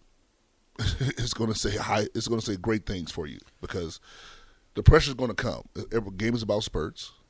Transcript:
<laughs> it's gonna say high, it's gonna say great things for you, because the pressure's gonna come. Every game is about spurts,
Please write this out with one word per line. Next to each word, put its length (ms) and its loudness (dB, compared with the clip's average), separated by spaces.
<laughs> 500 -20
it's 540 -2
gonna 220 0
say 220 -2
high, 380 0
it's 120 -2
gonna 140 0
say 140 -4
great 300 -2
things 260 -6
for 160 -6
you, 120 -14
because 380 -6
the 80 -2
pressure's 320 10
gonna 180 -2
come. 300 -4
Every 200 -2
game 220 0
is 80 0
about 220 0
spurts, 480 -6